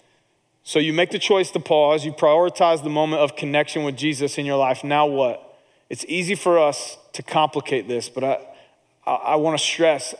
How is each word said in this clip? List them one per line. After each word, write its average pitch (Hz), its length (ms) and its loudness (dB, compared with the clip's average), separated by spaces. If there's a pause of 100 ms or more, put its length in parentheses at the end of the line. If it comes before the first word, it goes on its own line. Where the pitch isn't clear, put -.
(640)
So - 140 -4
you 156 160 0
make 175 160 0
the 214 80 -4
choice 190 340 0
to 175 80 -4
pause, 151 460 2
you 156 60 -6
prioritize 165 720 2
the 160 60 -4
moment 156 340 0
of 139 120 0
connection 147 480 -2
with 139 140 -4
Jesus 139 400 -4
in 143 80 -4
your 139 120 0
life. 131 260 0
Now 147 240 2
what? 135 520 -2 (300)
It's - 180 -10
easy 175 280 -2
for 175 240 4
us 147 380 0 (160)
to 143 100 -12
complicate 143 640 -2
this, 120 220 -4
but 131 140 -6
I, 131 140 0 (720)
I, 135 60 0
I 127 240 0
wanna 156 200 0
stress, - 640 0